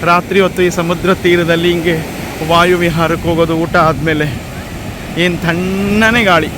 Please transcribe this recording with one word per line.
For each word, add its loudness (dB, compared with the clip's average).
ರಾತ್ರಿ 2
ಹೊತ್ತು 0
ಈ 2
ಸಮುದ್ರ 0
ತೀರದಲ್ಲಿ 2
ಹಿಂಗೆ 0
ವಾಯುವಿಹಾರಕ್ಕೆ 2
ಹೋಗೋದು, 2
ಊಟ -2
ಆದಮೇಲೆ 2
ಏನ್ 0
ತಣ್ಣನೆ 0
ಗಾಳಿ. 2